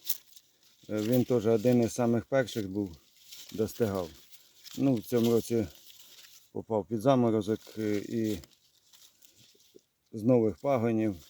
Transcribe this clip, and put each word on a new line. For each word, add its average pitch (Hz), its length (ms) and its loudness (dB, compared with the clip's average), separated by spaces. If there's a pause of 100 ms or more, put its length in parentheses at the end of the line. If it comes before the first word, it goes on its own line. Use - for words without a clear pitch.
(880)
Він 107 360 2
теж 117 220 0
один 117 360 4
із 110 100 0
самих 117 320 0
перших 117 440 -4
був, 95 280 -6 (560)
достигав. 98 580 -2 (680)
Ну, 135 160 2
в 104 80 -2
цьому 117 280 0
році 113 360 0 (880)
попав 107 340 -4
під 110 140 -4
заморозок, 110 600 2 (180)
е, 104 200 -2
і... 110 400 -4 (1700)
з 110 100 -10
нових 113 360 4
пагонів 113 580 0 (140)